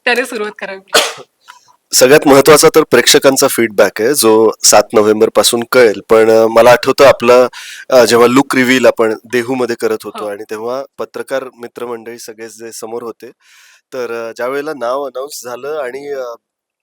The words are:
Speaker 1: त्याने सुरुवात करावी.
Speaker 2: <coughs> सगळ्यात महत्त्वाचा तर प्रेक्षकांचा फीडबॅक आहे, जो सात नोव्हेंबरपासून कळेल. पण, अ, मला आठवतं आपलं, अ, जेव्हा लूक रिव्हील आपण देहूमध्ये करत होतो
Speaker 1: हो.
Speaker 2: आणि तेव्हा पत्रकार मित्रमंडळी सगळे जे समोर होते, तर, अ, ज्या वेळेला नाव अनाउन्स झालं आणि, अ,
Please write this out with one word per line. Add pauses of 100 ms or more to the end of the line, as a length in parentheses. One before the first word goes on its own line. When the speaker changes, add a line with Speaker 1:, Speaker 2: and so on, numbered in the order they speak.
Speaker 1:
त्याने
सुरुवात
करावी. (120)
Speaker 2:
<coughs> (640)
सगळ्यात
महत्त्वाचा
तर
प्रेक्षकांचा
फीडबॅक
आहे,
जो (140)
सात (100)
नोव्हेंबरपासून (120)
कळेल.
पण,
अ,
मला
आठवतं
आपलं, (420)
अ,
जेव्हा
लूक
रिव्हील
आपण (180)
देहूमध्ये
करत
होतो
Speaker 1:
हो.
Speaker 2:
आणि
तेव्हा (160)
पत्रकार
मित्रमंडळी
सगळे
जे
समोर
होते, (600)
तर,
अ,
ज्या
वेळेला
नाव
अनाउन्स
झालं
आणि,
अ, (480)